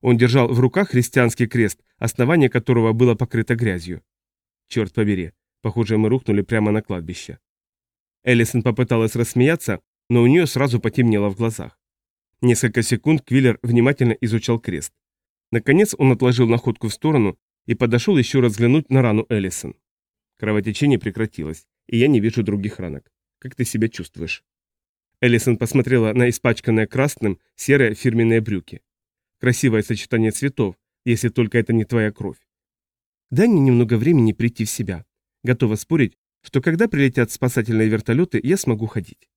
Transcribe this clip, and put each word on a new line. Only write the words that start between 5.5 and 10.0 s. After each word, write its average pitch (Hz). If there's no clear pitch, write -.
похоже, 110
мы 110
рухнули 110
прямо 107
на 107
кладбище». 90
Эллисон 117
попыталась 113
рассмеяться, 123